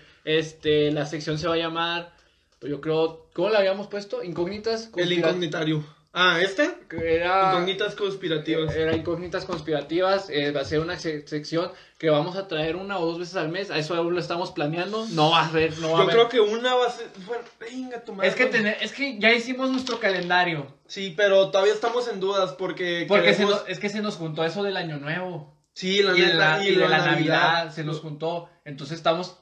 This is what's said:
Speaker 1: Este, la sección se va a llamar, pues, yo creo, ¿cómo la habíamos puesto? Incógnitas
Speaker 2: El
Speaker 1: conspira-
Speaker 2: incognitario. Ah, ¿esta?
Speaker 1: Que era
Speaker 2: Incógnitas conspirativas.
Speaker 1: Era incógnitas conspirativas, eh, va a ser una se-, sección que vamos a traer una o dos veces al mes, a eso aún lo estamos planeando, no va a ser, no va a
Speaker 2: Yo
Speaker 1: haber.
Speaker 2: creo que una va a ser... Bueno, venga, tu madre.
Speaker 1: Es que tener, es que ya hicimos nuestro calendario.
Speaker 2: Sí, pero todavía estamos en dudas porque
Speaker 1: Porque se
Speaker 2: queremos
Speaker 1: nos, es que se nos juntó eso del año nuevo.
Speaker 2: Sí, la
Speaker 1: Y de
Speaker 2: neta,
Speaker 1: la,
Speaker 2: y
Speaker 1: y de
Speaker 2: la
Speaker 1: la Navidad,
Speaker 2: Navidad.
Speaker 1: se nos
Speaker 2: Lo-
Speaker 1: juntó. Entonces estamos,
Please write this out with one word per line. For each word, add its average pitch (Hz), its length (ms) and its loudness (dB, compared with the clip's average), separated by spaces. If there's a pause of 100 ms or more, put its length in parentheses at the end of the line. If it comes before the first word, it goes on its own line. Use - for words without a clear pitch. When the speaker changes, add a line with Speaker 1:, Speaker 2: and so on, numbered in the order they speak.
(260)
Speaker 1:
Este, 156 680 2
la 147 140 -2
sección 156 320 -4
se 160 100 -4
va 165 80 2
a - 20 0
llamar, 170 560 -4 (460)
pues, 127 120 -10
yo 143 100 -6
creo, 160 520 -2
¿cómo 180 160 0
la 220 100 4
habíamos 196 280 0
puesto? 202 360 -8
Incógnitas 196 600 -4
Speaker 2:
El - 60 -20 (180)
Speaker 1:
conspira- 175 80 2 (120)
Speaker 2:
incognitario. 160 540 -2 (320)
Ah, 175 240 4
¿esta? 294 360 0 (120)
Speaker 1:
Que 165 280 0
era 185 380 4
Speaker 2:
Incógnitas 190 420 -2
conspirativas. 160 800 -2
Speaker 1:
Era 160 200 0
incógnitas 175 500 -4
conspirativas, 170 840 -2
eh, 143 220 -2
va 143 100 -2
a 139 40 -6
ser 156 140 0
una 170 200 -4
se-, 151 280 -6
sección 160 440 -4 (260)
que - 140 2
vamos 170 240 2
a 190 120 -6
traer 160 280 -2
una 196 240 -6
o 165 80 -2
dos 170 100 -4
veces 175 180 -10
al 160 140 -2
mes, 190 220 -6
a 151 80 -2
eso 151 160 -4
aún 170 180 0
lo 180 60 0
estamos 175 320 -4
planeando, 180 640 -4
no 156 180 4
va 165 160 6
a 160 40 -6
ser, 156 280 2
no 165 120 -4
va 165 40 2
a - 20 4
Speaker 2:
Yo 190 60 6
Speaker 1:
haber. 208 120 4
Speaker 2:
creo 233 140 6
que 247 100 2
una 233 360 2
va 247 100 4
a 240 60 0
ser... 233 160 -12 (180)
Bueno, 233 160 -8 (180)
venga, 247 440 -12
tu 214 100 -12
madre. 190 160 0
Speaker 1:
Es - 60 0
que 254 100 2
tener, 214 360 0
es 214 100 -4
que 269 260 -6
ya 220 160 4
hicimos 254 380 -2
nuestro 240 280 -4
calendario. 175 680 0 (180)
Speaker 2:
Sí, 190 320 -10
pero 196 320 6
todavía 196 240 4
estamos 233 340 -2
en 208 120 -6
dudas 190 400 0
porque 175 480 -4
Speaker 1:
Porque 180 260 6
se 190 40 2
Speaker 2:
queremos 202 240 2
Speaker 1:
nos, - 80 -10
es 180 100 -6
que 202 100 -4
se 208 140 -4
nos 208 140 -4
juntó 160 280 -4
eso 165 160 -4
del 196 160 -2
año 160 220 -6
nuevo. 165 580 -8 (160)
Speaker 2:
Sí, 190 300 2
la 190 120 4
Speaker 1:
Y 175 60 8
de 175 60 8
Speaker 2:
neta, 160 320 4
Speaker 1:
la, 196 40 0
Speaker 2:
y 202 40 2
Speaker 1:
y 185 80 4
de 180 60 6
Speaker 2:
la - 80 6
Speaker 1:
la 156 100 6
Navidad, 160 540 4
Speaker 2:
Navidad. 165 200 -2
Speaker 1:
se 160 100 -8
nos 151 120 -4
Speaker 2:
Lo- 151 80 -8
Speaker 1:
juntó. 160 460 -6 (160)
Entonces 143 320 -10
estamos, - 440 0